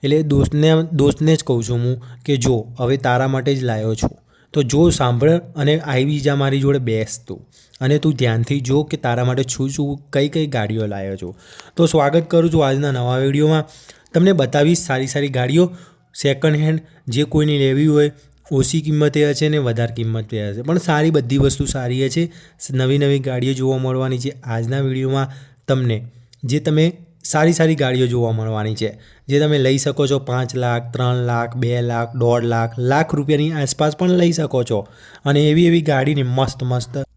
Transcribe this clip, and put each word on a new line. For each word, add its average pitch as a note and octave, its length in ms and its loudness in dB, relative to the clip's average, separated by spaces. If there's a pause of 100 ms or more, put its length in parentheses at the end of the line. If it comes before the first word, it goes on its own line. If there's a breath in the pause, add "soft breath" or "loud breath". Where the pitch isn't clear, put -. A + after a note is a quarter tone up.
એટલે D3+ 200 2
દોસ્તને, D3+ 500 2 (200)
દોસ્તને D#3 420 2
જ - 80 -4
કહું A#2+ 200 0
છું A#2+ 160 -2
હું B2 160 -2 (300 loud breath)
કે C#3+ 120 0
જો, B2 200 2 (200)
હવે C3 200 0
તારા B2+ 300 0
માટે C3+ 280 0
જ C3 80 -6
લાવ્યો A2 320 -2
છું. - 220 -4 (360 soft breath)
તો D3 100 2
જો, C#3+ 260 4
સાંભળ B2+ 420 2 (240)
અને D3 220 2
આવી D3 420 -2
જા C#3+ 160 0
મારી C#3 240 0
જોડે C#3 200 2
બેસ A2+ 360 -4 (120)
તું. - 120 -12 (420 soft breath)
અને C3+ 160 2
તું D3+ 160 0
ધ્યાનથી A#2+ 460 0
જો C3+ 240 0
કે D3+ 140 -6
તારા B2 260 -2
માટે B2+ 200 0
શું C3+ 260 -4
શું, C#3+ 260 -4 (180)
કઈ C#3+ 160 2
કઈ D#3 180 -2
ગાડીઓ A2 400 -2
લાવ્યો G2 280 -6
છું. F2+ 180 -12 (420 loud breath)
તો E3 100 2
સ્વાગત D#3+ 440 2
કરું E3 240 2
છું D#3 140 2
આજના C#3 240 0
નવા B2 260 -2
વીડિયોમાં. D3 480 2 (480 loud breath)
તમને F#3 200 4
બતાવીશ D3 440 2
સારી C3 300 -2
સારી C#3+ 200 -2
ગાડીઓ, C3 380 2 (480 loud breath)
સેકન્ડ C#3+ 440 0
હેન્ડ, D#3 220 0 (280 soft breath)
જે C3 160 0
કોઈને D3+ 360 0
લેવી C3+ 280 2
હોય, D3 240 4 (400 soft breath)
ઓછી C#3 300 0
કિંમતે D3+ 440 0
હશે D3 240 0
ને D3+ 80 0
વધારે A#2 360 -2
કિંમતે A2+ 420 -4 (140)
હશે, G2+ 120 -8
પણ D#3 160 0
સારી, D#3+ 340 0
બધી C3+ 260 0
વસ્તુ C#3 280 2
સારી C3 400 -2
હશે. D3 180 0 (480 loud breath)
નવી C3 260 2
નવી C#3 220 2
ગાડીઓ B2+ 340 -2
જોવા C3 240 0
મળવાની C3 400 -2
છે B2+ 140 -6 (120)
આજના A#2 380 -4
વીડિયોમાં C3 500 -2 (360 loud breath)
તમને, B2+ 300 0 (460 soft breath)
જે C3+ 160 0
તમે D#3 260 2 (380)
સારી D#3+ 300 2
સારી D#3+ 220 2
ગાડીઓ B2+ 320 0
જોવા A#2+ 240 0
મળવાની A2 440 -4
છે, A2 140 -4 (380 soft breath)
જે C#3 120 2
તમે D3+ 180 2
લઈ C3+ 200 2
શકો C#3+ 300 0
છો C#3 120 0
પાંચ B2 360 -4
લાખ, A#2+ 360 -2
ત્રણ B2 320 -2
લાખ, A#2+ 340 -2
બે A#2+ 140 0 (100)
લાખ, A#2 340 -4
દોઢ A#2+ 300 2
લાખ, A#2 340 -2
લાખ C#3+ 360 0
રૂપિયાની D3+ 360 0
આસપાસ D3+ 460 -2
પણ F3+ 120 0
લઈ F3 220 4
શકો D3 320 -2
છો. A2 160 -2 (460 loud breath)
અને C#3+ 240 4
એવી E3 160 4
એવી E3+ 160 4
ગાડીની C#3+ 420 0
મસ્ત B2+ 400 -2
મસ્ત B2 320 -4 (220)